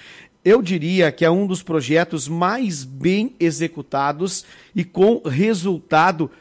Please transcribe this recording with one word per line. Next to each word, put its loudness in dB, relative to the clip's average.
eu 6
diria 0
que -2
é 4
um 0
dos -4
projetos -2
mais -2
bem -2
executados -4
e -2
com 2
resultado 0